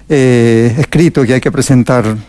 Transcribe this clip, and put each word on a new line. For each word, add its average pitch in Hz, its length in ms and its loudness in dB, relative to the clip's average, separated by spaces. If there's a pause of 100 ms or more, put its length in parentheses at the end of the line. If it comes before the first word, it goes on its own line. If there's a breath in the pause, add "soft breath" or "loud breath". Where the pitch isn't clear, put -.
eh, 120 680 2
escrito 151 460 0
que 123 120 0
hay 127 60 -2
que 123 120 -2
presentar 123 640 0 (120)